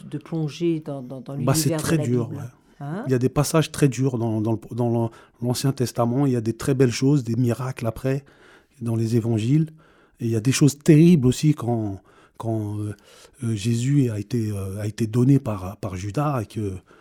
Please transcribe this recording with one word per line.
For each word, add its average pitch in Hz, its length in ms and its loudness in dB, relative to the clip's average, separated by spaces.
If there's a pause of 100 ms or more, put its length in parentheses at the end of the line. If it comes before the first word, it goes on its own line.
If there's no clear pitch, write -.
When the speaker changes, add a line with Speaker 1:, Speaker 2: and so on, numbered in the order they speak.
(100)
Speaker 1:
de 151 80 -8
plonger 160 640 -4
dans, 139 180 -10
dans, 127 200 -12
dans 139 160 -12
Speaker 2:
Bah, 127 160 2
c'est 156 160 0
Speaker 1:
l'univers 156 120 -2
Speaker 2:
très 165 140 0
Speaker 1:
de 147 60 0
la 113 60 -4
Speaker 2:
dur, 120 200 0
Speaker 1:
Bible. 151 140 -10
Speaker 2:
ouais. 117 60 -12 (320)
Speaker 1:
Hein ? 151 260 -10
Speaker 2:
Il 131 60 -2
y - 20 2
a 127 40 4
des 123 120 0
passages 151 420 0
très 147 160 2
durs 131 300 -2
dans, 110 240 0
dans 117 100 0
le, 107 60 -2 (160)
dans 120 160 0
l'an-, 117 200 0 (300)
l'Ancien 123 320 -2
Testament. 123 540 0
Il 131 60 2
y 120 40 0
a 120 60 0
des 113 120 -2
très - 200 -2
belles 127 180 4
choses, 135 320 2
des 117 120 -4
miracles 127 500 -2
après, 131 360 -4 (600)
dans 117 140 -2
les 113 200 0
évangiles. 117 540 2 (500)
Et 120 60 -4
il 113 40 -2
y 117 60 0
a 110 40 0
des 127 120 2
choses - 260 4
terribles 156 480 8
aussi 147 280 2
quand, 110 460 -4 (360)
quand, 107 420 -4
euh, 104 160 -6 (500)
euh, 113 100 -2
Jésus 120 560 0
a 107 80 -6
été, 110 320 -4
euh, 98 300 -8
a 104 60 -6
été 107 200 -4
donné 123 320 4
par, 98 400 -8
par 95 180 -8
Judas 123 460 -4
et 98 40 -10
que 101 260 -6 (280)